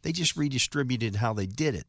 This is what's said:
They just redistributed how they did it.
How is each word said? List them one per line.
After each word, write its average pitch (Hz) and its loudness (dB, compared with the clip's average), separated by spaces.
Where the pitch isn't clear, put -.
They 165 0
just 170 0
redistributed 127 0
how 110 2
they 101 0
did 120 0
it. - -8